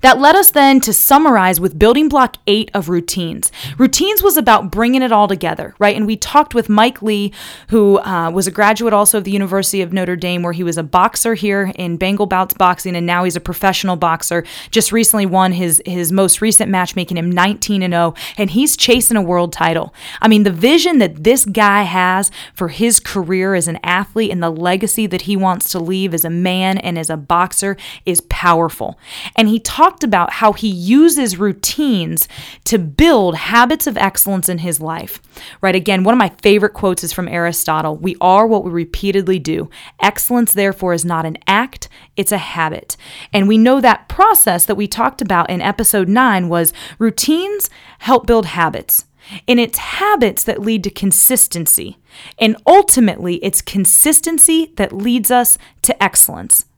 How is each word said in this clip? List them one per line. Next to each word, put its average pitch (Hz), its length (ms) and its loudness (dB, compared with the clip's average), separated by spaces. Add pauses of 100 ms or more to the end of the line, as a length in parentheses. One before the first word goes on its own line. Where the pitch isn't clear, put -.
That 262 180 6
led 302 160 6
us 392 160 4
then 269 300 6
to 214 120 -2
summarize 226 640 4
with 175 180 -2
building 254 300 4
block 262 380 0
eight 208 280 0
of 185 140 -4
routines. 170 640 -4 (260)
Routines 370 440 2
was 370 160 2
about 214 340 2
bringing 240 300 0
it 247 100 0
all 208 160 4
together, 170 520 -6
right? 208 160 4
And 214 100 -2
we 214 120 -4
talked - 360 0
with 233 160 -2
Mike 220 320 2
Lee, 202 320 -2 (360)
who, 202 300 4
uh, 170 300 -4
was 190 180 -2
a 190 40 -6
graduate 214 420 2
also 208 240 2
of 196 60 -4
the 196 80 -6
University 196 500 -2
of 175 100 -4
Notre 180 240 -2
Dame, 175 280 -4
where 170 100 -2
he 175 100 -4
was 170 140 -2
a 165 60 -4
boxer 185 500 0
here 196 420 -2
in 170 220 -6
Bengal 196 300 -2
Bouts 185 260 -2
Boxing, 180 420 0
and 170 100 -4
now 175 180 0
he's 180 120 -4
a 170 60 -6
professional 185 540 -2
boxer. 165 480 -2 (260)
Just - 220 0
recently 220 340 0
won 185 260 2
his, 175 340 -2
his 175 260 -4
most 190 300 2
recent 214 280 0
match, 185 260 -2
making 175 220 -4
him 170 140 -2
nineteen 190 500 0
and 180 120 -2
oh, 170 200 0 (240)
and 196 140 -2
he's 262 260 0
chasing 240 400 2
a 208 40 2
world 175 300 0
title. 165 420 -2 (280)
I 220 60 4
mean, 214 160 6
the 202 80 4
vision 285 480 2
that 156 240 0
this 254 220 4
guy 208 380 2
has 185 460 0 (240)
for 180 140 -6
his 226 320 0
career 185 560 -2
as 170 120 0
an 165 160 -6
athlete 196 480 -2
and 175 120 -4
the 165 80 -2
legacy 185 560 -2
that 180 160 -6
he 202 120 -2
wants 185 360 -2
to 185 80 -6
leave 185 340 -4
as 165 100 -4
a 165 60 -6
man 185 480 -2
and 170 220 -6
as 160 100 -8
a 160 80 -4
boxer 180 600 -2 (280)
is 175 240 -2
powerful. 165 680 0 (360)
And 214 140 2
he 220 100 0 (120)
talked 339 320 2
about 202 300 0
how 214 200 2
he 214 140 -4
uses 220 680 2
routines 196 880 -2 (380)
to 233 120 0
build 185 580 2
habits 240 520 0
of 220 80 -4
excellence 196 540 -2
in 175 80 -4
his 160 240 -6
life, 160 400 -10 (400)
right? 190 140 0
Again, 185 280 0
one 214 100 4
of 247 40 2
my 202 140 2 (100)
favorite 208 320 4
quotes 185 300 -4
is 170 100 -8
from 180 140 -6
Aristotle. 160 680 -4
"We 165 240 -6
are 190 260 4
what 220 200 0
we 180 60 -6
repeatedly 185 680 -2
do. 156 300 -6 (320)
Excellence, 233 520 0
therefore, 190 400 -2
is 170 120 -4
not 165 200 -2
an 156 120 -8 (100)
act, - 400 -2 (300)
it's 196 140 -2
a 202 60 -2
habit." - 600 -6 (340)
And 196 160 2
we 220 100 4
know 254 220 6
that 240 300 2
process 320 560 2
that 208 100 -2
we 208 120 -4
talked 254 340 -4
about 185 280 0
in 180 120 -4
episode 202 480 0
nine 202 400 2
was 170 240 0 (260)
routines 349 720 -2 (300)
help 247 280 0
build 226 200 2
habits. - 580 -4 (420)
And 240 120 4
it's 226 180 -2
habits 381 680 -2
that - 180 -4
lead 214 220 -2
to 202 60 -6
consistency. - 1080 -2 (420)
And 220 260 2
ultimately, 233 800 4
it's 190 180 -2
consistency 320 1120 0
that - 160 -2
leads 233 400 -2
us 247 260 2 (260)
to - 200 0
excellence. - 640 -2 (120)